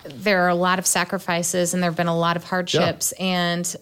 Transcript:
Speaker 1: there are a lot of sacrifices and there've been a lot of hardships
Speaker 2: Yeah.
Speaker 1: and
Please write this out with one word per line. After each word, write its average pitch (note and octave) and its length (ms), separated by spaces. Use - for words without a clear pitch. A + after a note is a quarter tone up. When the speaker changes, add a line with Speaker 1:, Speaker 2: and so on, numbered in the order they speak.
Speaker 1:
there F#3+ 360
are F3+ 80
a F3 60
lot F3+ 240
of F3+ 80
sacrifices F3+ 880
and F3+ 80
there've E3 120
been E3+ 120
a E3 100
lot E3+ 180
of F3 80
hardships F3+ 760
Speaker 2:
Yeah. F#3 60
Speaker 1:
and F3 560